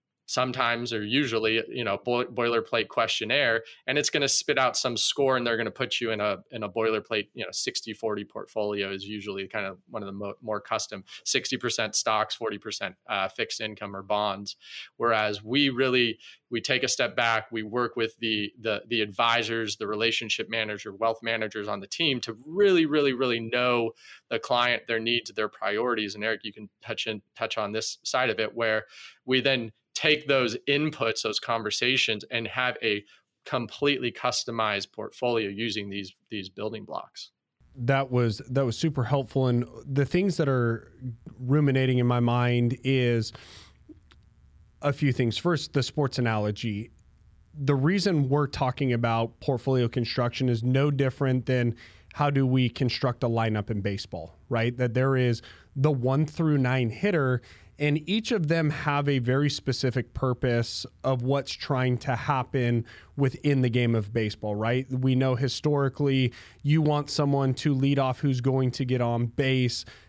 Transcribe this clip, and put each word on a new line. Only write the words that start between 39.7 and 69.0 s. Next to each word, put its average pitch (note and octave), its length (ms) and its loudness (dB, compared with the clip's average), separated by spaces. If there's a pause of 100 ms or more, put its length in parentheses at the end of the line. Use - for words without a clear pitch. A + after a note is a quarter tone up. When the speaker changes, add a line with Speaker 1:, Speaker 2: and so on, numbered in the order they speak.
Speaker 2:
the C3+ 200 2
things F#3 320 2
that D3+ 100 2
are A#2+ 420 0 (480)
ruminating C3 600 4
in B2 80 4
my B2 140 4
mind A#2+ 600 4
is B2 520 2 (1500)
a C#3+ 140 0
few C#3 180 2
things. A#2 240 0
First, - 380 -2
the C#3 80 4
sports - 360 -2
analogy. G#2+ 720 -2 (640)
The C#3+ 200 2
reason D#3 560 2
we're C#3+ 160 4
talking C3 480 0
about A#2 460 0
portfolio B2+ 480 2
construction B2 600 0
is A#2 140 2
no C3+ 280 4
different C3 540 2
than A#2+ 320 2 (380)
how D3 160 2
do C3+ 160 4
we B2+ 240 4
construct - 540 -2
a A#2+ 40 2
lineup A2+ 420 0
in G#2 120 -2
baseball, G2 520 -6 (140)
right? A#2 300 0
That B2 160 0
there C3 220 4
is B2 260 2 (340)
the C#3+ 160 4
one C3+ 320 2
through D3+ 340 2
nine B2+ 320 2
hitter, C3+ 520 0 (360)
and D3 300 0
each A3 240 0
of F3 160 2
them D#3+ 220 2
have C#3+ 380 0
a C#3 100 2
very B2+ 300 2
specific C3 640 -2
purpose A#2+ 720 0 (180)
of C3 200 0
what's C3 300 0
trying B2+ 460 0
to C3 160 -2
happen B2 680 0 (320)
within C#3 460 2
the B2 80 4
game A#2+ 240 2
of G#2+ 180 -2
baseball, G#2+ 420 -2
right? A#2+ 360 0
We C3 240 2
know C3 200 4
historically C3+ 1000 2 (300)
you D3+ 200 4
want D3 260 2
someone C#3 460 2
to D3 180 0
lead C#3 260 2
off C3 220 0
who's C3 200 2
going C3 320 2
to C3+ 120 -4
get B2+ 160 0